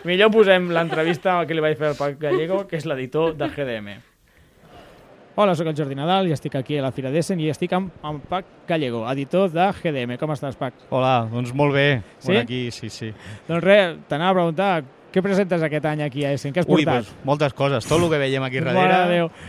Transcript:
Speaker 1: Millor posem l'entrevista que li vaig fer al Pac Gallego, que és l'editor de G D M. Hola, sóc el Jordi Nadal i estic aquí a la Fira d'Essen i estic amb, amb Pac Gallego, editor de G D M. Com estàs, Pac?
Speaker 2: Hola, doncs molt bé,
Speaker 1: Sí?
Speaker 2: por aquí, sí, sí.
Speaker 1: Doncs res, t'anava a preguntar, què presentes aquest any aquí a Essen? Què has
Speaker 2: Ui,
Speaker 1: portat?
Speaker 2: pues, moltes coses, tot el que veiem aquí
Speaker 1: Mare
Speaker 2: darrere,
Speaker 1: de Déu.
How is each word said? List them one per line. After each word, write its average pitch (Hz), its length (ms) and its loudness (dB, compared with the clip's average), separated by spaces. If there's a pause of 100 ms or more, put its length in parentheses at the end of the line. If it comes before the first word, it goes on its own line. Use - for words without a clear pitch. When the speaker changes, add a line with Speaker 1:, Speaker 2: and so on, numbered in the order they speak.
Speaker 1:
Millor 185 280 4
posem 190 400 6
l'entrevista 170 720 0
que 151 80 -6
li 160 80 0
vaig 156 160 2
fer 151 120 0
al 143 60 -2
Pac 143 240 -4
Gallego, 165 480 0
que 165 100 -6
és 147 100 -8
l'editor 151 500 -2
de 147 160 -4
G 147 100 -6
D 123 140 -4
M. 101 220 -12 (1400)
Hola, 202 200 2
sóc 160 120 -4
el 156 80 -4
Jordi 139 200 -4
Nadal 180 320 0
i 160 80 0
estic 143 240 -8
aquí 131 180 -4
a 143 60 -2
la 131 80 -2
Fira 131 180 -6
d'Essen 170 300 0
i 156 100 0
estic 175 240 -4
amb, 185 180 -2 (120)
amb 151 240 -10
Pac 185 180 -4 (220)
Gallego, 127 420 -2
editor 143 400 0
de 165 200 2 (100)
G 165 160 -2
D 131 80 -2
M. 123 160 -6
Com 156 160 -4
estàs, 135 240 -8
Pac? 131 140 -6 (160)
Speaker 2:
Hola, 131 420 2
doncs 120 240 -4
molt 143 180 2
bé, 139 280 2 (180)
Speaker 1:
Sí? - 80 -8
Speaker 2:
por 185 140 2
aquí, 127 300 -4
sí, - 180 -10
sí. 110 240 -10 (340)
Speaker 1:
Doncs 165 160 -2
res, 185 320 4 (140)
t'anava 160 220 0
a - 20 4
preguntar, 170 500 0 (280)
què 185 120 0
presentes 185 400 2
aquest 151 220 -2
any 151 180 -2
aquí 143 220 -4
a 139 80 0
Essen? 139 200 -4
Què 175 80 0
has 160 60 0
Speaker 2:
Ui, 208 180 6
Speaker 1:
portat? 139 220 0
Speaker 2:
pues, - 80 -20 (100)
moltes 143 280 0
coses, 139 340 0
tot 165 160 4
el 170 80 2
que 156 80 2
veiem 135 240 0
aquí 131 160 -4
Speaker 1:
Mare - 140 0
Speaker 2:
darrere, 185 360 4
Speaker 1:
de 175 60 2
Déu. 170 140 0 (200)